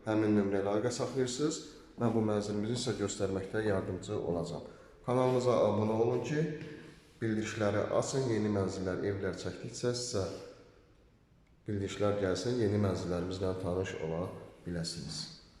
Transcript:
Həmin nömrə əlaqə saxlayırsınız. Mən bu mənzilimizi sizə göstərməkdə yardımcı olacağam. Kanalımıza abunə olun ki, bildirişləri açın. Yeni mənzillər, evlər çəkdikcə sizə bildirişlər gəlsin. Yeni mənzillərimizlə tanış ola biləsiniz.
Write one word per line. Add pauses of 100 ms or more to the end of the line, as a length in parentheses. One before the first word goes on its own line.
Həmin
nömrə
əlaqə
saxlayırsınız. (400)
Mən
bu
mənzilimizi
sizə
göstərməkdə
yardımcı
olacağam. (420)
Kanalımıza (100)
abunə
olun
ki, (760)
bildirişləri (140)
açın.
Yeni
mənzillər,
evlər
çəkdikcə
sizə (1400)
bildirişlər
gəlsin.
Yeni
mənzillərimizlə
tanış
ola (400)
biləsiniz. (400)